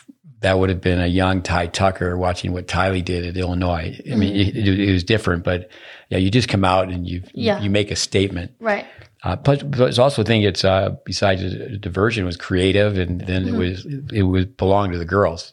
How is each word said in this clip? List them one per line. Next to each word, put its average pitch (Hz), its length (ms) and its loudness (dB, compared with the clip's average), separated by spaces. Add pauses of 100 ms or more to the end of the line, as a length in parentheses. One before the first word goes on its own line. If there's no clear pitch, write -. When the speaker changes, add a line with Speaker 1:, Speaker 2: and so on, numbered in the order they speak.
(400)
Speaker 1:
that 95 180 2
would 95 100 4
have 90 120 0
been 90 200 2
a 87 60 0
young 92 360 2
Ty 87 260 -2
Tucker 92 480 0
watching 90 360 -2
what 90 160 -8
Tiley 92 360 0
did 90 220 -4
at 87 100 -8
Illinois. 90 600 -2 (120)
I 117 40 -4
mean, 104 200 2
Speaker 2:
Mm-hmm. 98 240 0
Speaker 1:
it, 101 300 2
it 98 40 4
was 90 120 0
different, 92 380 0
but 90 280 -4 (400)
yeah, 92 80 0
you 95 120 2
just 117 180 2
come 98 160 2
out 92 260 2
and 87 180 -6
you, 90 140 -6 (100)
Speaker 2:
Yeah. 214 280 -2
Speaker 1:
you 101 100 0
make 104 200 2
a 92 60 -4
statement. 92 640 -2
Speaker 2:
Right. 214 260 -4 (360)
Speaker 1:
Uh, - 140 -2
but, 143 340 0
but 127 180 2
it's 113 100 0
also, 123 240 2
I - 20 0
think 110 200 4
it's, 95 200 0
uh, 95 400 2
besides 95 380 0
a 98 340 -8
diversion, 101 480 -2
was 87 120 -4
creative, 95 600 2
and 87 220 -2
then 92 260 -2
Speaker 2:
Mm-hmm. - 80 -2
Speaker 1:
it 92 40 -2
was, 92 280 -4 (260)
it 104 100 2
was 92 240 2
belonged 95 460 2
to 87 60 -4
the 85 60 -4
girls. 85 480 0